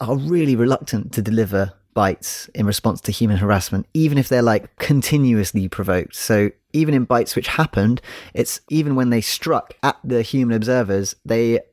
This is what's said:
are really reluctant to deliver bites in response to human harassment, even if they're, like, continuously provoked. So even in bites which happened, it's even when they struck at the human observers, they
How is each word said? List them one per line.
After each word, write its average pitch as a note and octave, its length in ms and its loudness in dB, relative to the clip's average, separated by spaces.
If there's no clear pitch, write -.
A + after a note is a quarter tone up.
are B2 160 -2
really D3 400 0
reluctant A#2+ 560 -2
to A#2+ 80 -2
deliver G2 500 0
bites - 600 -2
in A2 120 -2
response G2+ 360 -2
to - 120 -6
human G#2 240 0
harassment, G2 560 0
even D#3 240 2
if C3+ 100 0
they're, B2 140 2
like, A2+ 360 0
continuously B2 920 2
provoked. F#2 460 -2
So G#2 360 2
even D#3 200 2
in C3 120 2
bites A#2+ 300 0
which A#2 120 -2
happened, A#2+ 540 0
it's - 260 -4
even D3+ 260 0
when B2+ 140 2
they A#2 120 2
struck - 520 -4
at C#3 200 -2
the B2 180 0
human A#2+ 340 0
observers, G#2+ 600 0
they A#2 340 2